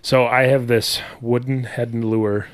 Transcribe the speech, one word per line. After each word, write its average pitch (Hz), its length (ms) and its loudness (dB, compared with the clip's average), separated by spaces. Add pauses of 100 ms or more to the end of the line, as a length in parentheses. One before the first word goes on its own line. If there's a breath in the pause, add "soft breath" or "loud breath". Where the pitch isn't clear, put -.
So 127 240 2
I 123 180 2
have 127 220 2
this 117 340 0 (220 loud breath)
wooden 123 420 -2
head 117 300 -6
and 117 100 -2
lure. 107 500 0